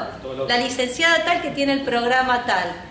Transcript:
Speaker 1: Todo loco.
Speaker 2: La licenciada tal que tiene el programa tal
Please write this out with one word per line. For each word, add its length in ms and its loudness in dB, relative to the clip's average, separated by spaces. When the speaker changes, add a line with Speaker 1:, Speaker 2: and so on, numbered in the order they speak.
Speaker 1:
Todo 140 -10
loco. 140 -4
Speaker 2:
La 100 2
licenciada 680 2
tal 160 2
que 100 -4
tiene 240 2
el 80 -2
programa 640 2
tal 260 0